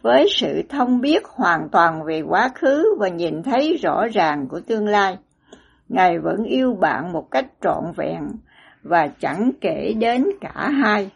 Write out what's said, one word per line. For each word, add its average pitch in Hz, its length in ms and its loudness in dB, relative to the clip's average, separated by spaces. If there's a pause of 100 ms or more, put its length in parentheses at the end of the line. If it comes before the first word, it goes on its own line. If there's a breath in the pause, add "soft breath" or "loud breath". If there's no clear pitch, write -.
Với 262 280 6
sự 151 380 -2
thông 254 320 0
biết 302 260 2
hoàn 165 420 0
toàn 165 360 2
về 156 180 -4
quá 190 320 0
khứ 320 440 2
và 202 100 0
nhìn 170 340 -4
thấy 277 340 0
rõ 180 360 0
ràng 151 360 0
của 165 120 -8
tương 214 260 -2
lai, 196 320 2 (680 soft breath)
Ngài 180 300 4
vẫn 165 260 -2
yêu 254 300 0
bạn 170 380 -2
một 156 180 -8
cách 262 160 0 (160)
trọn 170 340 -2
vẹn 151 320 -6 (540 soft breath)
và 160 260 2 (120)
chẳng 180 300 0 (100)
kể 165 400 -2
đến 247 260 0 (140)
cả 165 300 -6 (120)
hai. 208 340 0